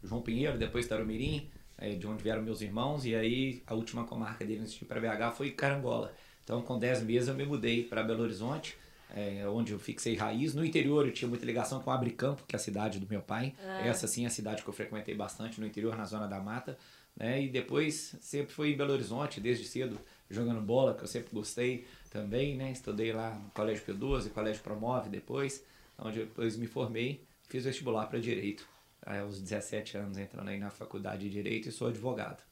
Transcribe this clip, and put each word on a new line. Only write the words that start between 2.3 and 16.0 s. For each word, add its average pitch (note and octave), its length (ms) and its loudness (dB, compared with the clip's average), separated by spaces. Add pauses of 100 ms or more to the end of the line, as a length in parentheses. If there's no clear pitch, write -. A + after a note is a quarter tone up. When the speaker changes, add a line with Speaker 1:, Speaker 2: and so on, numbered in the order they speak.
Speaker 1:
meus A2 180 -2
irmãos, B2 460 0
e A2+ 80 2
aí B2 500 2
a A#2 100 -4
última A#2 280 -2
comarca A2+ 420 -4
dele A2 180 -2
antes G#2 100 -6
de - 100 -10
ir - 60 -10
pra - 120 -2
B A2+ 60 0
H A2+ 240 2
foi C#3+ 220 -2
Carangola. B2+ 600 2 (300)
Então A#2 200 0
com B2 180 0
dez B2 200 6
meses A#2+ 280 4
eu C3+ 80 2
me C#3 100 0
mudei A#2+ 380 4
pra A2 180 0
Belo A2+ 220 4
Horizonte, A#2 520 -2 (380)
é, G2+ 320 -2
onde G#2+ 240 2
eu G#2 80 -2
fixei A#2 380 0
raiz. A2+ 360 2
No D3 120 2
interior D3 420 6
eu B2 60 2
tinha - 160 -2
muita A#2+ 180 0
ligação B2 340 0
com C3 120 0
Abricampo, B2+ 520 2
que - 120 -4
é - 20 2
a - 20 0
cidade G2+ 380 0
do F#2+ 100 -4
meu G#2 140 0
pai. A#2+ 320 -2 (100)
Speaker 2:
Ah. F#3+ 220 -2
Speaker 1:
Essa A2+ 220 2
sim A#2+ 160 0
é - 20 2
a - 40 0
cidade G#2+ 340 -2
que - 40 -6
eu G2+ 60 -6
frequentei G#2+ 400 -4
bastante G#2+ 460 -4
no G#2+ 60 -2
interior, A2 300 0
na G#2+ 100 -2